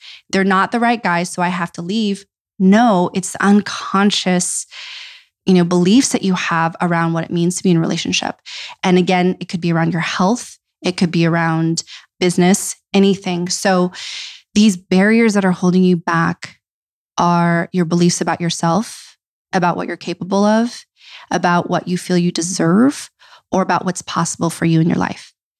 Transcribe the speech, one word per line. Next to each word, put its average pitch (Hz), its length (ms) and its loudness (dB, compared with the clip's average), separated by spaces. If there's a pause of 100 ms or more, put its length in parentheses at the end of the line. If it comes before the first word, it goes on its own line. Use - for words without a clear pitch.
(300)
They're 190 140 0
not 190 260 0
the 240 100 -2
right 233 220 0
guys, 175 260 -2
so - 140 -6
I 175 60 0
have 180 240 -4
to 180 100 -12
leave." 196 420 -4 (340)
No, 196 560 4
it's - 220 -6
unconscious, 196 1300 0 (800)
you 190 100 4
know, 175 100 6
beliefs 180 460 2
that - 120 -2
you 190 120 0
have 165 460 -2
around 170 340 0
what 165 100 -4
it - 80 -10
means 175 240 0
to - 80 -6
be 190 80 4
in 165 60 4
a - 20 2
relationship. 170 600 -4 (440)
And 185 120 4
again, 180 440 2
it 180 80 -10
could 175 120 -6
be 170 120 -2
around 165 200 0
your 170 100 -2
health. - 540 -2 (260)
It 180 140 -4
could 175 140 0
be 165 160 2
around 165 560 0 (380)
business, 180 560 2 (180)
anything. 190 540 0
So 180 420 0 (640)
these 208 220 4
barriers 208 580 2
that 202 100 2
are 185 80 2
holding 180 300 2
you 180 140 4
back 170 640 -4 (600)
are 170 540 2
your 180 140 0
beliefs 175 340 0
about 330 200 -2
yourself, 170 760 -4 (360)
about 175 240 0
what 180 120 -6
you're 170 80 -8
capable 185 480 -4
of, 220 400 0 (460)
about 175 400 0
what 175 180 -4
you 180 100 -2
feel 180 200 -2
you 175 120 2
deserve, 175 800 0 (400)
or 185 120 0
about 180 220 -2
what's 180 180 -6
possible - 480 -4
for - 160 -4
you 165 140 4
in 160 80 2
your 175 100 0
life. - 340 -6 (280)